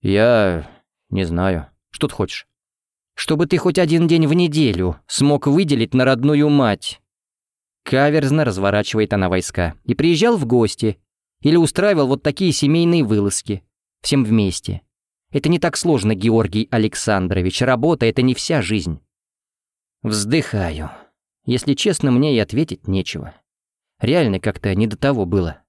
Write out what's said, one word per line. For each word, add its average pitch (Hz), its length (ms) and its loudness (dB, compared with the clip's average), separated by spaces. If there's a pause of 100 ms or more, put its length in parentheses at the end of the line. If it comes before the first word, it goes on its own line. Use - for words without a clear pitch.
Я... 101 640 0 (440)
не 95 160 -2
знаю. 85 420 -2 (220)
Что - 180 -4
ты - 80 -6
хочешь? - 320 -6 (640)
Чтобы 160 320 -2
ты 165 120 0
хоть 175 200 0
один 165 300 2
день 160 180 4
в 143 80 2
неделю 143 720 0
смог 143 420 2
выделить 143 460 0
на 131 120 2
родную 143 420 2
мать. 131 540 0 (800)
Каверзно 147 640 2
разворачивает 104 680 0
она 98 160 0
войска. 90 560 -2
И 123 120 -2
приезжал 170 420 2
в 143 80 -2
гости. 113 520 0 (440)
Или 156 160 4
устраивал 170 500 2
вот 135 160 -2
такие 160 280 0
семейные 165 520 2
вылазки. 101 600 -2 (380)
Всем 139 220 0
вместе. 101 580 -2 (500)
Это 139 180 -2
не 170 100 2
так - 180 -2
сложно, 110 380 0
Георгий 107 560 0
Александрович. 95 920 -2
Работа — 127 460 0
это 113 140 0
не 127 120 2
вся 147 280 -2
жизнь. 85 380 -4 (1040)
Вздыхаю. 101 880 -4 (540)
Если 127 280 -2
честно, 143 380 0
мне 135 240 2
и 113 40 2
ответить 110 480 -4
нечего. 87 460 -6 (680)
Реально 117 400 0
как-то 98 360 -4
не 107 120 2
до 104 100 -6
того 135 280 0
было. 87 440 -2